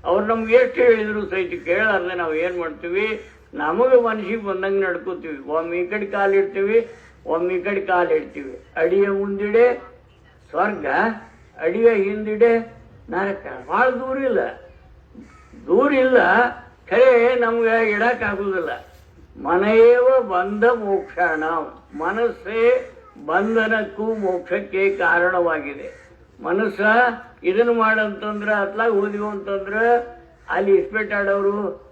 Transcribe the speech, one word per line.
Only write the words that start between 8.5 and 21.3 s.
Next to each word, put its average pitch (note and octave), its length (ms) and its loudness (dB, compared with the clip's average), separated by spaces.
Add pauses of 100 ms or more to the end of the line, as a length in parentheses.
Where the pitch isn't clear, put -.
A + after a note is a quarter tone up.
ಅಡಿಯ G3 340 2
ಮುಂದಿಡೆ G3+ 720 0 (680)
ಸ್ವರ್ಗ, F3 360 -4 (720)
ಅಡಿಯ G#3 320 4
ಹಿಂದಿಡೆ G#3+ 680 0 (520)
ನರಕ. F#3+ 360 -6 (220)
ಭಾಳ A3+ 220 2
ದೂರ C4 280 -6
ಇಲ್ಲ, B3 200 -2 (1300)
ದೂರ B3+ 260 4
ಇಲ್ಲ, C4 260 4 (720)
ಖರೆ A#3+ 440 6
ನಮ್ಗೆ A3+ 560 0
ಇಡಕ್ A3+ 320 0
ಆಗುದಿಲ್ಲ. F#3+ 480 -4 (720)
ಮನೆಯೇವ A3+ 800 6
ಬಂಧ G3+ 420 -2
ಮೋಕ್ಷಾಣ, F#3 800 0 (540)